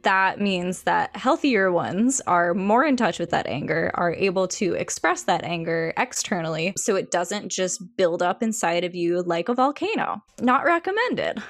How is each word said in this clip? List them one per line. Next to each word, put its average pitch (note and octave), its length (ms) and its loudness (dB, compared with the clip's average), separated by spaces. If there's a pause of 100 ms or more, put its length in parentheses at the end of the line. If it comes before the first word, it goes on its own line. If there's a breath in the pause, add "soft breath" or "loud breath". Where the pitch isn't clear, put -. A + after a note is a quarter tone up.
that F#3+ 380 2
means F#3 420 -2
that E3+ 340 0
healthier A3+ 560 2
ones F3 540 0
are F3 280 2
more G#3 300 4
in C#4 120 2
touch G#3 220 0
with E3+ 120 -4
that - 160 0
anger, D#3 480 -2
are F3 180 0
able F#3+ 360 0
to F3+ 260 -2
express - 500 -2
that F3 200 0
anger E3 520 -2
externally F#3 800 -2
so G3 200 0
it E3+ 140 -2
doesn't F#3 380 -2
just F#3 480 -4
build F3 260 2
up F#3+ 200 0
inside F3+ 420 0
of F3 100 -6
you F3 280 0
like F3 260 -2
a A#3+ 60 0
volcano. C#4+ 680 -2 (180)
Not B3+ 240 2
recommended. E4+ 840 0